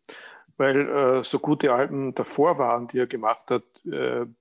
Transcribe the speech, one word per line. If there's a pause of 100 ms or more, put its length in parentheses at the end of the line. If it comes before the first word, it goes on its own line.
(560)
Weil,
äh,
so
gute
Alben
davor
waren,
die
er
gemacht
hat, (240)
äh, (140)